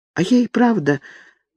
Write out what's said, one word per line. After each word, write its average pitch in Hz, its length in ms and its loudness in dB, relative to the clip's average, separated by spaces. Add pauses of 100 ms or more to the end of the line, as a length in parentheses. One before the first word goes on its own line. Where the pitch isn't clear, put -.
(160)
"А 160 60 -2
я 240 180 2
и 240 80 0
правда 196 520 0 (580)